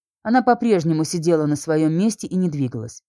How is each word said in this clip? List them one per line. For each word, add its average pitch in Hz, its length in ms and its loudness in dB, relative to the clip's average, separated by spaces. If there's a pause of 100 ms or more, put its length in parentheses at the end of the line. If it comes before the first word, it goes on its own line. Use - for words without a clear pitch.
(240)
Она 240 200 2
по-прежнему 190 600 2
сидела 156 440 0
на 147 100 0
своем 156 360 0
месте 208 360 -2
и 185 80 -4
не 185 120 0
двигалась, 123 600 -6